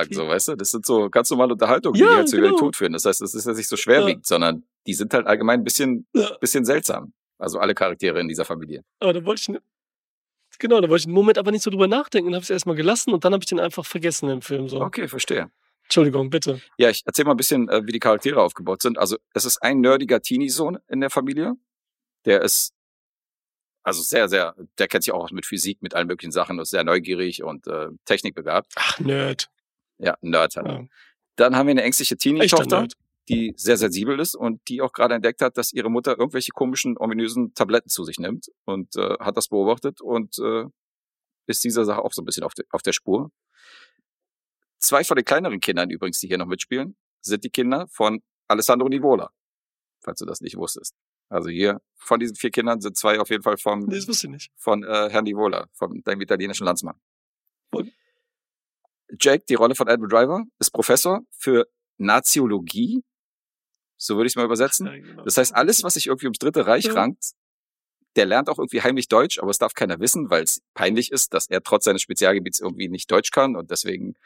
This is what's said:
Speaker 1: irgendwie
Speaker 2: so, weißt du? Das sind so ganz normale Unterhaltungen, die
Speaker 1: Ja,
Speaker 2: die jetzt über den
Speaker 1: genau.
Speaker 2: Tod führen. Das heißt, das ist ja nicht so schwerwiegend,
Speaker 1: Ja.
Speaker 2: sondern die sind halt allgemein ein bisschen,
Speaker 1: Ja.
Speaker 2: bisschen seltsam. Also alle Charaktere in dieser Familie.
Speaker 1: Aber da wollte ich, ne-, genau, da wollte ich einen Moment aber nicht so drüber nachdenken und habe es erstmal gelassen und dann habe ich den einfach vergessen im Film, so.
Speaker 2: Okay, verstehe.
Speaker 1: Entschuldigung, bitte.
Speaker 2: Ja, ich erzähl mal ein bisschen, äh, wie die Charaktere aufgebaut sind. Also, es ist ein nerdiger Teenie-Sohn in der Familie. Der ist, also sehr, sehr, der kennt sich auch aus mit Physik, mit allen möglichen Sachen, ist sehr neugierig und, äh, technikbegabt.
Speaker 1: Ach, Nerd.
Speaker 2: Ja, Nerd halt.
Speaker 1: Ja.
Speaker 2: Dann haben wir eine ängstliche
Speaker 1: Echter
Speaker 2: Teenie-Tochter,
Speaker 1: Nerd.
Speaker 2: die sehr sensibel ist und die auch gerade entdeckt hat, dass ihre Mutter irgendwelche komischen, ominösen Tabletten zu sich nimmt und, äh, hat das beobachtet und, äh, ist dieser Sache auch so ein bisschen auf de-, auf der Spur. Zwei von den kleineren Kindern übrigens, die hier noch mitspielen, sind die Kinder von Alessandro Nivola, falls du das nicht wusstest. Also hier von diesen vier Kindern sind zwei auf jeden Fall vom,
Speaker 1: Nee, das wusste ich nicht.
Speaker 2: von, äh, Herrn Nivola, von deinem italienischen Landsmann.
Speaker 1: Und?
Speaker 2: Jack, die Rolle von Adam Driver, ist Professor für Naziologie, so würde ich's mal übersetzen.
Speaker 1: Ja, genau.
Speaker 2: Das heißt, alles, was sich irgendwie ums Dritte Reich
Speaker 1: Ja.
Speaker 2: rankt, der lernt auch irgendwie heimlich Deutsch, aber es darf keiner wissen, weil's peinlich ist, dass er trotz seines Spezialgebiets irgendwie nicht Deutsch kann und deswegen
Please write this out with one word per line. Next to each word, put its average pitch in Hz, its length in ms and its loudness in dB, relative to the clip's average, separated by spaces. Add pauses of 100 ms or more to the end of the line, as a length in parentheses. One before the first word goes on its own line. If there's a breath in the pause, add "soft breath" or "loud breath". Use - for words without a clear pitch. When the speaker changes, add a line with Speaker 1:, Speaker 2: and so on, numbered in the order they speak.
(120)
Speaker 1:
irgendwie - 40 -8
Speaker 2:
so, 80 140 -4
weißt 90 200 0
du? 151 60 -4
Das 101 160 -4
sind 113 140 -6
so 110 240 4
ganz 120 200 2
normale 127 240 4
Unterhaltungen, 117 420 2
die 202 100 2
Speaker 1:
Ja, 453 80 10
Speaker 2:
die 427 60 8
jetzt 311 140 2
über - 100 4
den - 80 8
Speaker 1:
genau. 359 80 4
Speaker 2:
Tod 285 180 0
führen. 85 160 0
Das 80 100 -4
heißt, 98 160 2
das 101 140 -8
ist 110 120 -6
ja 120 80 -2
nicht 110 140 -6
so - 80 -4
schwerwiegend, 147 500 4
Speaker 1:
Ja. 90 100 0
Speaker 2:
sondern 82 280 0 (240)
die 101 60 -4
sind 107 200 -4
halt 120 140 2
allgemein 113 340 4
ein - 40 -2
bisschen, 127 480 0
Speaker 1:
Ja. 220 260 2
Speaker 2:
bisschen 131 240 0
seltsam. - 500 -2 (240)
Also 85 220 -6
alle 98 160 0
Charaktere 87 440 0
in 87 80 -2
dieser 80 180 -4
Familie. 78 380 -10 (160)
Speaker 1:
Aber 180 140 2
da 170 120 -4
wollte 208 160 -2
ich, - 80 -8
ne-, 202 120 -8 (960)
genau, 233 200 4
da 175 100 4
wollte 165 120 4
ich 156 60 -6
einen 170 80 -2
Moment 208 240 6
aber 196 120 -2
nicht 214 120 0
so 214 80 -2
drüber 190 160 4
nachdenken 214 420 0
und 175 60 -2
habe 180 80 -6
es - 80 -4
erstmal 180 240 -2
gelassen 196 380 2
und 170 120 0
dann 185 80 6
habe 196 100 0
ich - 60 -8
den 165 100 0
einfach 170 260 -2
vergessen 160 440 -4
im 127 140 -4
Film, 135 260 -4
so. 135 120 -6
Speaker 2:
Okay, 180 260 -4
verstehe. - 420 -4 (340)
Speaker 1:
Entschuldigung, 139 460 2
bitte. 131 320 -2 (160)
Speaker 2:
Ja, 120 140 8
ich - 140 -2
erzähl 262 200 0
mal 285 60 4
ein 127 60 4
bisschen, 127 320 2
äh, 110 160 2
wie 113 60 -8
die 117 80 -2
Charaktere 120 440 2
aufgebaut 90 400 -2
sind. 120 160 0
Also, 101 180 0 (160)
es 104 120 0
ist 123 180 0
ein 131 180 2
nerdiger 127 400 6
Teenie-Sohn 143 560 -2 (100)
in 131 140 -4
der 135 80 -2
Familie. 147 460 -2 (680)
Der 98 180 6
ist, - 300 0 (1080)
also 98 220 -4
sehr, 107 260 2
sehr, 90 260 0 (220)
der 98 100 0
kennt 98 160 0
sich - 100 -2
auch 87 100 -4
aus 82 80 -10
mit 92 160 -10
Physik, 101 340 -6
mit - 140 -10
allen 87 120 -2
möglichen 85 240 -4
Sachen, 87 280 -2
ist 80 100 -8
sehr 90 140 0
neugierig 90 580 -2
und, 78 240 -12
äh, 78 220 -8 (180)
technikbegabt. 85 680 -2
Speaker 1:
Ach, - 240 -4
Nerd. 135 500 -4 (480)
Speaker 2:
Ja, 87 240 -2
Nerd 82 360 -2
halt. 78 100 -8
Speaker 1:
Ja. 78 180 -10 (520 soft breath)
Speaker 2:
Dann 127 180 4
haben 135 120 2
wir 143 40 4
eine 131 120 4
ängstliche 127 300 0
Speaker 1:
Echter - 80 -6
Speaker 2:
Teenie-Tochter, 156 600 2
Speaker 1:
Nerd. 233 120 -6 (360)
Speaker 2:
die 113 260 -2
sehr 117 220 4
sensibel 107 420 0
ist 170 160 -4
und 113 320 -6
die 127 140 -6
auch 131 120 -2
gerade 120 220 2
entdeckt 117 260 0
hat, 127 160 0
dass 143 160 -4
ihre 113 160 -4
Mutter 120 280 0
irgendwelche 127 340 -2
komischen, 131 460 -2
ominösen 113 560 -2
Tabletten 110 360 0
zu - 140 -4
sich - 160 -10
nimmt 90 320 -8 (140)
und, 95 320 -8
äh, 98 220 -2
hat 98 180 -4
das 110 100 -4
beobachtet 110 540 -2
und, 117 380 -6
äh, 113 260 -4 (840)
ist - 160 -4
dieser 117 220 2
Sache 104 180 -2
auch - 100 -4
so - 80 -10
ein - 40 -10
bisschen - 180 -6
auf - 100 -6
de-, - 180 -12
auf - 100 -4
der 95 120 -2
Spur. 131 380 -2 (1500 soft breath)
Zwei - 240 2
von - 120 0
den 127 100 2
kleineren 143 340 0
Kindern 90 320 -2
übrigens, 90 280 -6
die 95 80 -8
hier 92 120 -2
noch 85 80 -6
mitspielen, 127 480 -6 (260)
sind 101 220 -4
die 123 80 -8
Kinder 135 380 -2
von 110 320 -2 (260)
Alessandro 123 420 4
Nivola, 135 420 2 (720)
falls - 180 -12
du - 60 -10
das - 160 -10
nicht - 160 -12
wusstest. - 380 -10 (340)
Also 85 200 -4
hier 98 320 0 (140)
von - 240 0
diesen 113 160 -4
vier 117 140 -4
Kindern 117 320 -2
sind 104 160 -8
zwei 107 220 2
auf 104 100 -2
jeden 104 140 -2
Fall 104 140 0
vom, 104 280 -2
Speaker 1:
Nee, 104 100 -4
das 196 120 -8
wusste 220 200 -4
ich 139 40 -12
nicht. 143 260 -18
Speaker 2:
von, 104 260 -2
äh, 104 280 -2
Herrn 107 140 0
Nivola, 101 480 -2
von 90 300 -8
deinem 98 180 -4
italienischen 98 440 -4
Landsmann. - 340 -4 (720)
Speaker 1:
Und? - 240 -8 (1300)
Speaker 2:
Jack, 139 260 4
die - 100 -2
Rolle 117 200 4
von - 120 -2
Adam 113 220 0
Driver, 131 340 4 (160)
ist - 120 -2
Professor 180 500 2 (100)
für 120 360 2 (300)
Naziologie, 113 1080 0 (920)
so - 200 -4
würde 113 100 2
ich's 123 80 -2
mal 123 100 0
übersetzen. 120 420 0
Speaker 1:
Ja, 139 100 -12
genau. - 260 -20
Speaker 2:
Das - 140 0
heißt, 131 160 4
alles, 147 300 4
was 175 100 0
sich - 140 -2
irgendwie 131 180 -2
ums 120 140 -4
Dritte 139 260 0
Reich 120 200 4
Speaker 1:
Ja. 220 80 0
Speaker 2:
rankt, 226 400 -2 (840)
der 104 80 6
lernt 123 240 2
auch 156 80 -4
irgendwie - 240 -4
heimlich 127 260 0
Deutsch, 117 320 2
aber 98 120 -4
es 98 60 -2
darf - 160 -2
keiner 90 280 -4
wissen, 131 280 -2
weil's 82 320 0 (120)
peinlich 110 400 0
ist, - 200 -2
dass 85 140 -2
er 92 160 -2
trotz - 220 2
seines 95 160 2
Spezialgebiets 95 580 0
irgendwie 90 300 -8
nicht 90 200 -10
Deutsch 107 220 2
kann 135 240 2
und 82 160 -8
deswegen 92 440 -6 (100)